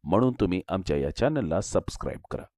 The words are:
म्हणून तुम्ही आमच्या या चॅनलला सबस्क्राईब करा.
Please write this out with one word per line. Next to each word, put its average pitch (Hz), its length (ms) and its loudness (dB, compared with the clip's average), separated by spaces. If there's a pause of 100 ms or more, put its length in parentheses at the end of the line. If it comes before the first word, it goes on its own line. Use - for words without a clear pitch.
म्हणून 107 360 4
तुम्ही 92 280 2
आमच्या 90 280 0
या 71 200 0
चॅनलला 113 440 0
सबस्क्राईब - 600 -4 (100)
करा. - 140 -6 (140)